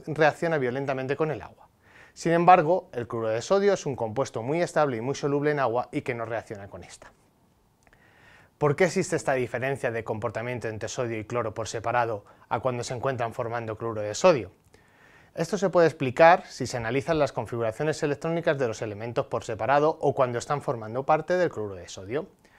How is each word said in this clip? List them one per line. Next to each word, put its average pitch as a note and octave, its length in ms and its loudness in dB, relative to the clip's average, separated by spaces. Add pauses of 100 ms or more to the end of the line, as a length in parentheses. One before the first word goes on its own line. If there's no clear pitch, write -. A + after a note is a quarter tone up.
reacciona D#3 500 2
violentamente C3 580 -2
con D#3 160 -2
el G#2+ 100 -6
agua. - 280 -20 (420)
Sin - 220 0
embargo, F3 580 6
el A#2+ 160 -6
cloruro A2+ 220 -4
de A2+ 120 -2
sodio G3 300 2
es - 140 -2
un C#3 100 -4
compuesto A2+ 480 -4
muy D3+ 180 -2
estable D3+ 360 0
y A2 40 -4
muy C3+ 140 -4
soluble C#3+ 360 0
en D3 100 0
agua B2 320 0
y D3 80 -2
que B2+ 120 -6
no A#2 120 -6
reacciona G#2+ 420 -8
con F#2 160 -16
esta. - 300 -20 (1400)
¿Por C#3+ 180 2
qué F#3+ 100 4
existe E3+ 300 0
esta C#3+ 200 0
diferencia B2+ 540 -2
de A2+ 140 -4
comportamiento A#2 640 -6
entre A2 220 -8
sodio A#2 280 -4
y A2 60 -8
cloro A2+ 300 -4
por A2 160 -8
separado A#2 560 -2 (240)
a A#2+ 100 -2
cuando B2 240 -2
se C3 100 -6
encuentran A#2+ 400 -4
formando A#2 440 -6
cloruro A2+ 240 -6
de G#2 140 -4
sodio? C3+ 360 4 (840)
Esto E3+ 240 -2
se F#3+ 100 2
puede E3+ 160 6
explicar D#3+ 640 6
si - 180 -6
se B2 120 -6
analizan B2+ 420 0
las C#3 120 2
configuraciones A#2 720 -2
electrónicas D#3+ 560 -2
de C3 100 0
los A2 140 -6
elementos A2+ 460 -4
por A#2 160 -4
separado C3+ 580 2
o C#3+ 140 2
cuando B2 240 2
están C#3+ 240 -4
formando A#2+ 400 -6
parte D#3 340 2
del E3+ 140 2
cloruro G#2 240 -8
de F2+ 120 -14
sodio. G#2 400 -8 (320)